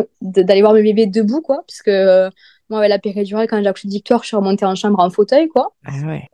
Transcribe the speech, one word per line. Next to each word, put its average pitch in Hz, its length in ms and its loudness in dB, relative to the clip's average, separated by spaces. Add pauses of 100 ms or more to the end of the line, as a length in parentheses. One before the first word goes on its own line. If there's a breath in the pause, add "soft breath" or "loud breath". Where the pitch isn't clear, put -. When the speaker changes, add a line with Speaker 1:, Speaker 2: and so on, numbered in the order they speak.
(220)
Speaker 1:
de, 190 200 -2
d'aller 190 200 4
voir 214 120 4
mes 220 100 4
bébés 214 220 2
debout, 214 360 -2
quoi, 294 240 -6
puisque, - 220 -10
euh, 190 420 2 (400 soft breath)
moi, 214 100 -6
avec 208 100 2
la 202 100 0
péridurale, 202 500 -4
quand 214 120 -2
j'ai 202 60 0
accouché 196 200 -6
de 196 60 -8
Victoire, 226 300 0
je - 40 -14
suis - 80 -8
remontée 196 300 -2
en 190 100 -2
chambre 202 240 0
en 180 100 4
fauteuil, 262 380 2
quoi. 320 240 -2 (140)
Speaker 2:
Ah - 60 -14 (140)
ouais. 156 180 -8 (100)